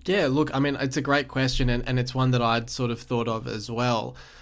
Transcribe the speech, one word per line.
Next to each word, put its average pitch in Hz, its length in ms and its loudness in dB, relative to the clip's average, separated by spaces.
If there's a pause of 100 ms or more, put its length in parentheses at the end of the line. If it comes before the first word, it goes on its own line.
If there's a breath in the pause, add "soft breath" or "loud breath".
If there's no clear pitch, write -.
Yeah, 185 240 2
look, 147 240 2
I 135 60 0
mean, 139 160 2
it's 135 220 -2
a 151 40 -2
great 143 260 0
question, 131 400 2
and, 120 200 0
and 127 100 0
it's 123 160 -2
one 131 160 2
that 120 140 4
I'd 117 260 2
sort 120 220 -2
of 117 80 -4
thought 117 280 -2
of 113 200 -4
as 110 240 -6
well. 120 440 0 (260 loud breath)